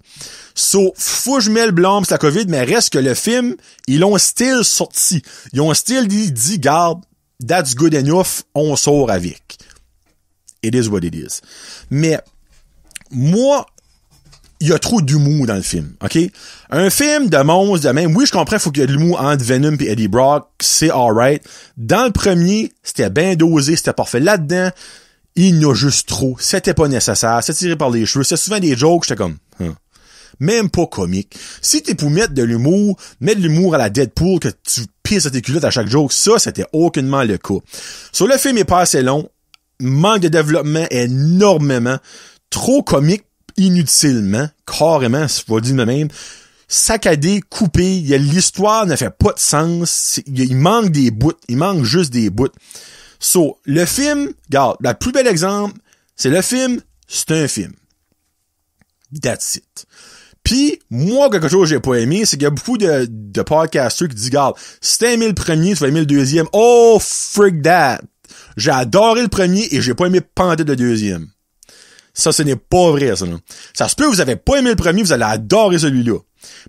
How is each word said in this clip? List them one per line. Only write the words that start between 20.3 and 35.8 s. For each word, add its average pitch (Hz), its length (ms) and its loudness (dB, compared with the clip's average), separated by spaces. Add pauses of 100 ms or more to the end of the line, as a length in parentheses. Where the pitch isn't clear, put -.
c'est - 300 0
alright. 123 540 2 (340)
Dans 147 280 0
le 240 60 0
premier, 190 640 0 (100)
c'était - 280 -4
bien 175 240 0
dosé, 160 400 2
c'était - 180 -2
parfait. 120 260 -4
Là-dedans, 180 520 0 (640)
il 175 260 4
y 156 40 4
en 147 40 4
a 131 60 4
juste 135 340 0
trop. 131 300 -4
C'était - 340 -2
pas 156 140 2
nécessaire, 117 560 0
c'est 165 100 -4
tiré 170 220 -2
par 147 160 0
les 113 160 0
cheveux. 135 160 -2
C'est 170 120 -2
souvent 202 240 -4
des 160 160 0
jokes, 165 280 2
j'étais 127 120 -4
comme... 87 220 -4 (220)
Hein. 82 160 -8 (640)
Même 202 300 0
pas 170 160 0
comique. 95 500 -6 (260)
Si 302 200 -2
t'es 214 140 -4
pour 147 140 -2
mettre 170 240 0
de 131 100 0
l'humour, 156 540 0 (220)
mettre 202 180 0
de 175 100 2
l'humour 160 280 2
à - 20 4
la 117 120 0
Deadpool, 151 500 0
que 135 100 -4
tu - 320 -6 (220)
pisses 190 220 0
à 143 60 -4
tes 123 100 -2
culottes 143 220 -2
à 127 80 0
chaque 110 160 -2